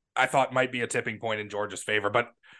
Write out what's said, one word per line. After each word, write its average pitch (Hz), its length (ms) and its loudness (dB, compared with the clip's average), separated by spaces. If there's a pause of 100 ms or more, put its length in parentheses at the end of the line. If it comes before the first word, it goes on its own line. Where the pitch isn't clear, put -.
(160)
I 127 100 4
thought 131 260 2
might 127 200 2
be 123 100 -4
a 113 60 0
tipping 113 320 -4
point 110 220 -2
in 104 80 -10
Georgia's 101 340 -6
favor. 107 260 0
But 120 200 2 (300)